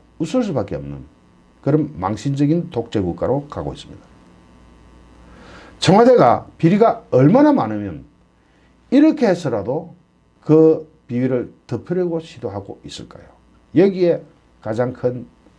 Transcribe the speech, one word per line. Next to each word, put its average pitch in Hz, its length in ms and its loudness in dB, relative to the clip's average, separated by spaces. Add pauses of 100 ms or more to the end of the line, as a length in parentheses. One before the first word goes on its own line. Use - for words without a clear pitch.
(180)
웃을 240 240 -4
수밖에 131 340 -6
없는 71 280 -12 (560)
그런 151 380 -2
망신적인 139 720 -2
독재 117 300 -6
국가로 90 480 -4
가고 71 260 -10
있습니다. - 280 -20 (1800)
청와대가 190 680 4 (100)
비리가 208 540 2
얼마나 220 420 4
많으면 104 520 -6 (840)
이렇게 302 360 4
해서라도 143 680 -4 (460)
그 156 500 4 (160)
비위를 123 460 -4 (140)
덮으려고 175 540 -6
시도하고 101 640 -14
있을까요? - 400 -20 (520)
여기에 175 460 2 (400)
가장 123 320 -4
큰 127 320 -6 (320)